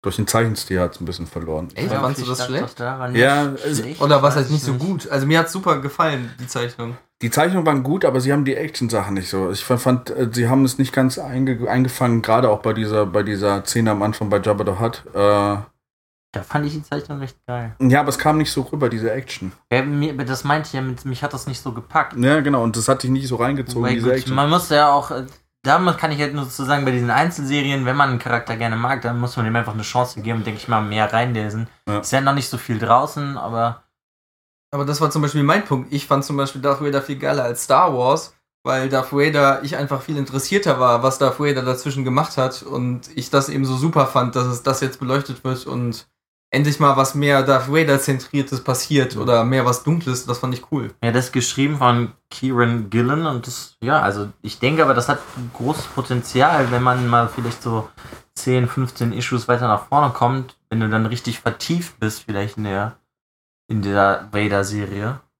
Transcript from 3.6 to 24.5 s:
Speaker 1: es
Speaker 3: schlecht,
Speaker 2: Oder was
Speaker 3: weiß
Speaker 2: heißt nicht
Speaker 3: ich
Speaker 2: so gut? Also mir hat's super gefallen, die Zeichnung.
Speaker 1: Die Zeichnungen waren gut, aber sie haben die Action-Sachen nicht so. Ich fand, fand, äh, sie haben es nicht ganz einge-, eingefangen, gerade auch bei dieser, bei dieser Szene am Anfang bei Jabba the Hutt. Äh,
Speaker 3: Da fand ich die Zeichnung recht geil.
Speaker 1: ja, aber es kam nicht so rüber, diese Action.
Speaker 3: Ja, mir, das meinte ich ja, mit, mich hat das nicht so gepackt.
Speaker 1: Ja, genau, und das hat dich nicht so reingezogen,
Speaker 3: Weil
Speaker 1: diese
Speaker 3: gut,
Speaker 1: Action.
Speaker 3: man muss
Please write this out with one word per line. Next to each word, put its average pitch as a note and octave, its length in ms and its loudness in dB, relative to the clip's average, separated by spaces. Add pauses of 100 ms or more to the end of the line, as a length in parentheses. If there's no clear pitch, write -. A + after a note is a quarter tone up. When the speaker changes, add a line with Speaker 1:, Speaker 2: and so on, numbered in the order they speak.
Speaker 1:
es D3 140 -2
Speaker 3:
schlecht, B2 240 -8
Speaker 2:
Oder D3 200 8
was C#3+ 140 4
Speaker 3:
weiß C#3 60 2
Speaker 2:
heißt B2+ 80 -2
nicht D3+ 100 2
Speaker 3:
ich C3 60 -6
Speaker 2:
so C#3 80 0
gut? D#3+ 360 -4
Also C#3 160 0
mir D#3+ 120 4
hat's E3 140 0
super F3+ 280 0
gefallen, C3+ 580 -2
die B2 80 -12
Zeichnung. A#2+ 500 -6 (260)
Speaker 1:
Die A#2 80 -2
Zeichnungen E3+ 360 2
waren C#3+ 160 4
gut, E3+ 220 0
aber C3 160 4
sie C3+ 140 0
haben C#3+ 100 2
die C3+ 100 0
Action-Sachen A2 600 -2
nicht F2+ 160 -4
so. F#2 200 0
Ich G2+ 140 -6
fand, B2 160 2
fand, B2+ 300 0
äh, B2 200 0
sie A#2 200 0
haben C3+ 160 6
es B2+ 100 -2
nicht C3 160 0
ganz C3 260 2
einge-, C3 500 -2
eingefangen, B2 520 2
gerade A#2 300 4
auch G2+ 100 2
bei A2 140 0
dieser, G#2+ 320 0
bei G2+ 160 0
dieser G2+ 420 0
Szene A2 280 2
am G2+ 100 0
Anfang G#2+ 260 -2
bei G#2 120 2
Jabba G#2 240 0
the F#2+ 140 -2
Hutt. A2+ 240 -2 (120)
Äh, G2+ 420 4 (720)
Speaker 3:
Da - 140 -8
fand D3 220 -2
ich D3 80 -6
die D3+ 100 -8
Zeichnung C#3+ 340 -8
recht C3+ 180 -10 (120)
geil. A#2 320 -8
Speaker 1:
ja, C3 180 6
aber D3 120 2
es - 100 -4
kam D#3 180 4
nicht D3 140 0
so C3+ 100 -2
rüber, C3+ 260 -2
diese A2 220 -2
Action. A2+ 400 -8 (220)
Speaker 3:
Ja, C3 100 2
mir, C#3+ 320 -2
das C3 300 -6
meinte D3+ 240 0
ich - 60 -10
ja, C3 60 -4
mit, C3 260 -8
mich B2+ 180 -6
hat - 100 -6
das B2+ 140 -8
nicht B2+ 120 -8
so B2+ 120 -8
gepackt. B2+ 440 -2
Speaker 1:
Ja, C#3 240 4
genau, C3+ 220 2
und A#2 140 0
das A2 100 -2
hat C3+ 160 2
dich B2+ 80 -2
nicht C3+ 160 0
so B2+ 80 -2
reingezogen, A#2+ 480 -2
Speaker 3:
Weil B2+ 120 2
Speaker 1:
diese A#2 160 2
Speaker 3:
gut, C3 80 4
Speaker 1:
Action. C3 180 -2
Speaker 3:
man C#3+ 120 2
muss E3+ 200 2